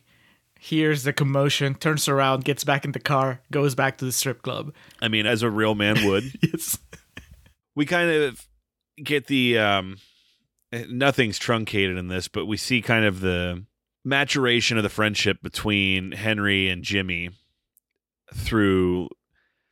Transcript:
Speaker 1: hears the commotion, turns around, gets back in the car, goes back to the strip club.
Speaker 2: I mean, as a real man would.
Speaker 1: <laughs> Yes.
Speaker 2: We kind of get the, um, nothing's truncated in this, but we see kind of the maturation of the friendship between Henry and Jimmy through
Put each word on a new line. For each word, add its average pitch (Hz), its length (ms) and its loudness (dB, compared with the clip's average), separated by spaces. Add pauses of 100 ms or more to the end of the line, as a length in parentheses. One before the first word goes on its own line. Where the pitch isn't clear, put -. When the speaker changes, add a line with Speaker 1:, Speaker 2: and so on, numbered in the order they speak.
(600)
Speaker 1:
hears 156 440 0
the 139 100 -2
commotion, 139 640 0
turns 156 340 -2
around, 135 360 2
gets 143 200 -2
back 139 200 0
in 143 60 -4
the 131 80 -6
car, 135 420 0 (100)
goes 143 240 0
back 135 240 0
to 131 60 -4
the 127 60 -4
strip 123 300 -4
club. 147 320 -8 (280)
Speaker 2:
I 117 60 -2
mean, 110 180 2
as 113 160 2
a 117 80 2
real 107 260 2
man 104 300 2
would. 98 180 2 (140)
Speaker 1:
<laughs> - 40 -2
Yes. - 360 -2 (960)
Speaker 2:
We 147 100 0
kind 170 260 2
of 147 340 0 (580)
get 143 240 -2
the, 123 300 4
um, 98 400 2 (920)
nothing's 123 500 2
truncated 104 580 0
in 90 120 -6
this, 90 180 -4
but 90 180 -6
we 104 120 -4
see 123 240 0
kind 113 240 2
of 92 160 0
the 90 420 -2 (400)
maturation 131 720 0
of 110 80 2
the 101 60 0
friendship 104 520 0
between 95 720 0
Henry 101 580 0
and 87 140 -4
Jimmy 92 460 -4 (1040)
through 92 760 0 (640)